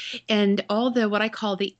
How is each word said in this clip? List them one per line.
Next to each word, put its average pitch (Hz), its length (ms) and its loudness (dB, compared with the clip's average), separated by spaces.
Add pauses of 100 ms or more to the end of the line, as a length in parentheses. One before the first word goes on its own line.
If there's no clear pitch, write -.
(300)
and 202 400 2
all 233 200 2
the, 233 200 0
what 208 100 0
I 220 80 0
call 208 280 -4
the 202 240 -4